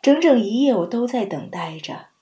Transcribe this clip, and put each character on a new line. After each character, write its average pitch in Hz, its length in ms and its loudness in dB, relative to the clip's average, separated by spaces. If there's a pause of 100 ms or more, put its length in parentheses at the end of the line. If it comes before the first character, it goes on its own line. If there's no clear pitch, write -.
整 285 180 4
整 294 200 4
一 220 240 0
夜 269 100 4
我 180 140 0
都 240 180 -4
在 247 180 -4
等 170 280 -8
待 165 260 -10
着 - 300 -14 (140)